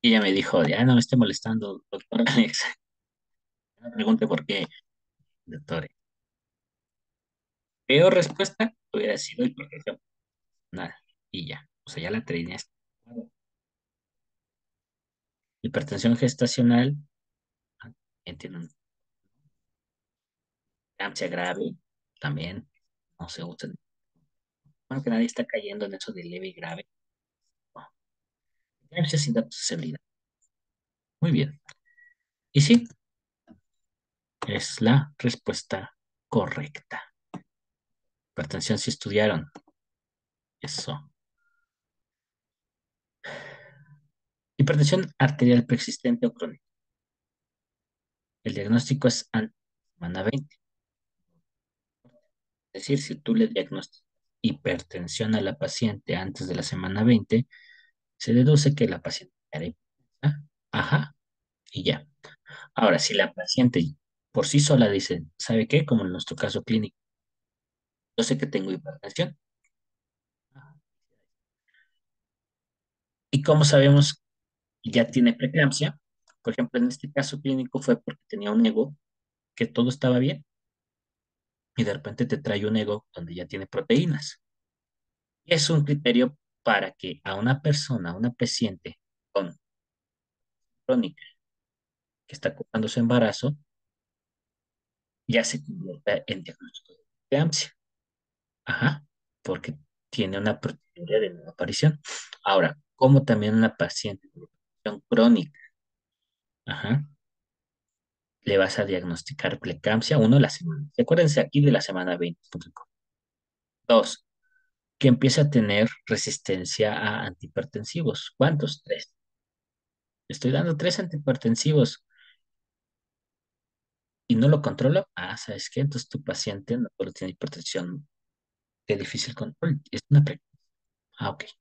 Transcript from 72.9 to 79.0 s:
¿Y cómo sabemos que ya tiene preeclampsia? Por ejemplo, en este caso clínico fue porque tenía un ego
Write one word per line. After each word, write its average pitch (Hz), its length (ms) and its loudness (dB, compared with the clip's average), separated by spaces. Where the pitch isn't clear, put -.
¿Y 143 120 0
cómo 151 220 6
sabemos 143 580 6
que 113 80 -6
ya 117 180 2
tiene 120 260 4
preeclampsia? 147 640 0
Por 110 120 -4
ejemplo, 123 260 -2
en 123 80 2
este - 240 -8
caso 139 280 -4
clínico 131 420 -4
fue 120 180 2
porque - 280 -12
tenía 208 240 -6
un 226 140 4
ego 220 300 0